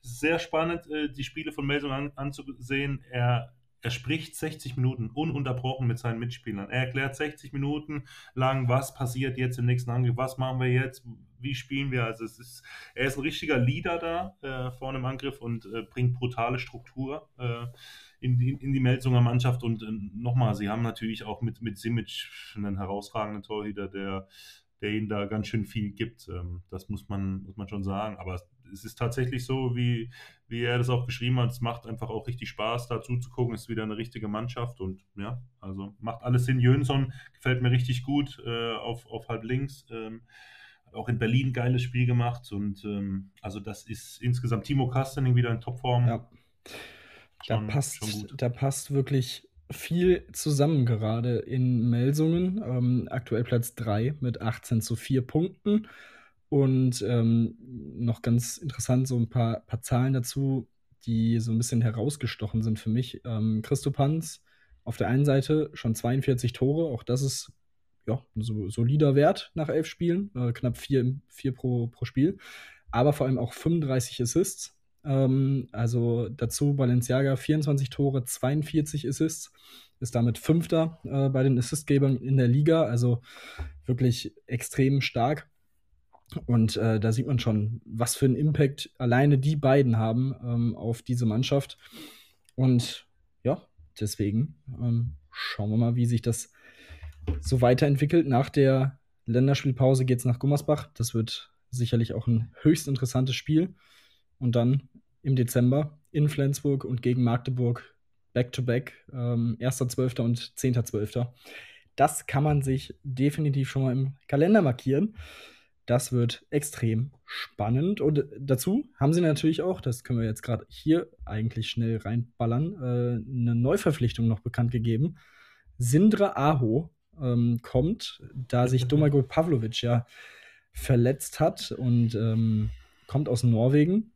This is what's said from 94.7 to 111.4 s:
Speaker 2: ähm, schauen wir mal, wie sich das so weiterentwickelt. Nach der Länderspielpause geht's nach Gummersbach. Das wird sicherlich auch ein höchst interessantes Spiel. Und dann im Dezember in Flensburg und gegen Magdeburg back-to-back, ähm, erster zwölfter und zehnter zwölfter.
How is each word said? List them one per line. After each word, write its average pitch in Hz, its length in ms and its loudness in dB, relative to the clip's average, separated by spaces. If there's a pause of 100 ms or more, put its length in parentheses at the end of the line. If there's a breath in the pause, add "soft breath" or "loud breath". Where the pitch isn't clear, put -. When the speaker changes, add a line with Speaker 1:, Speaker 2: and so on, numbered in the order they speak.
Speaker 2:
ähm, 120 340 0 (180)
schauen - 380 -6
wir 107 60 2
mal, 117 200 4
wie 120 100 2
sich 117 160 2
das - 300 -2 (880 loud breath)
so 127 220 0
weiterentwickelt. 143 680 4
Nach 131 200 2
der 135 520 2 (260)
Länderspielpause 131 800 4
geht's 123 200 0
nach 123 140 2
Gummersbach. 143 560 0
Das 113 200 -4
wird - 380 -4 (180)
sicherlich 117 440 0
auch 120 140 -2
ein 113 320 2
höchst 151 260 4
interessantes 131 480 0
Spiel. 156 400 0 (640 soft breath)
Und 120 160 0
dann 123 340 2 (340)
im 139 120 0
Dezember 123 640 2 (140)
in 147 160 2
Flensburg 139 560 0
und 120 180 -4
gegen 123 220 2
Magdeburg 120 720 -2 (380)
back-to-back, 120 800 -2
ähm, 120 460 0
erster 123 300 -2
zwölfter 127 340 -2
und 117 340 -2
zehnter 123 280 0
zwölfter. 110 500 -4 (640 loud breath)